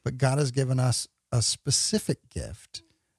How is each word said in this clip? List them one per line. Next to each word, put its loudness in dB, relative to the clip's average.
but -4
God 2
has 0
given 0
us 0
a 2
specific -2
gift -12